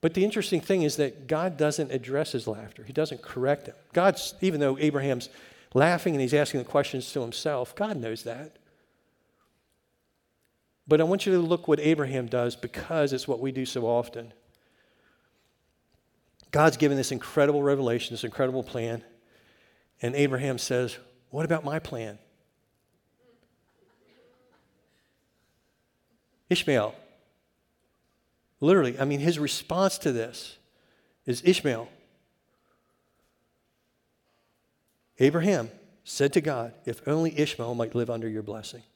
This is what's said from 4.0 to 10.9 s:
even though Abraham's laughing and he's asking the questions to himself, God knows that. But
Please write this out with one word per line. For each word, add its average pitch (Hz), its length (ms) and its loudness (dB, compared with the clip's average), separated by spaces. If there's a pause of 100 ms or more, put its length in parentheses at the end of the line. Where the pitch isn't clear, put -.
even 170 200 2
though 135 180 2
Abraham's 139 500 0 (460)
laughing 165 400 4
and 139 80 0
he's 127 120 0
asking 143 240 2
the 123 60 -4
questions 135 480 -2
to 143 80 -4
himself, 123 560 -6
God 208 200 -4
knows 113 260 -6
that. 127 340 -12 (2250)
But 151 120 6